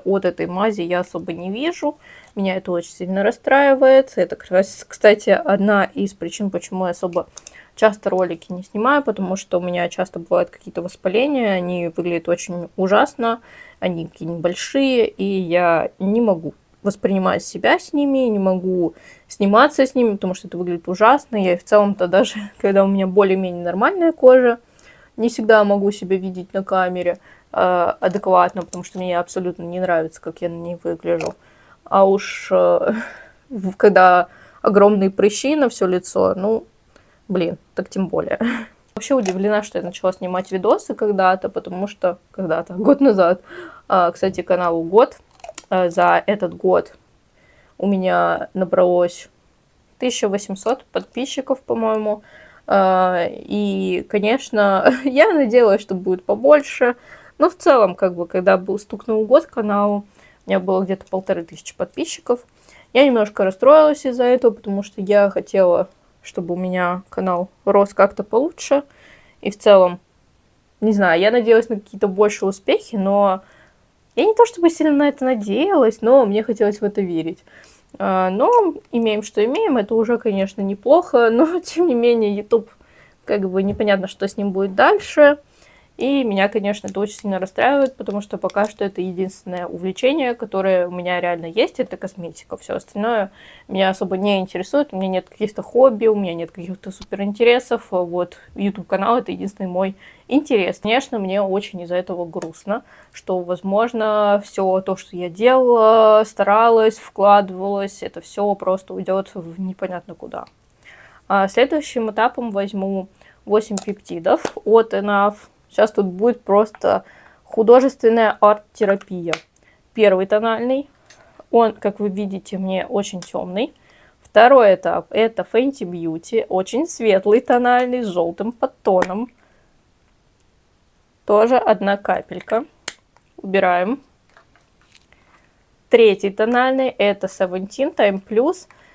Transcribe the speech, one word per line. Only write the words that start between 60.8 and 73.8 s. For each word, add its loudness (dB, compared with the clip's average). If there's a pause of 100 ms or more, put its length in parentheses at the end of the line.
где-то -6
полторы -4
тысячи -20
подписчиков. -6 (520)
Я 6
немножко 2
расстроилась 4
из-за -2
этого, 4
потому -6
что -16
я 4
хотела, 0 (340)
чтобы -8
у -8
меня -4
канал -4 (160)
рос 2
как-то 2
получше. -2 (560)
И -6
в -12
целом, 4 (840)
не 0
знаю, 2
я 2
надеялась 4
на -4
какие-то -6
большие 0
успехи, -4
но 0 (760)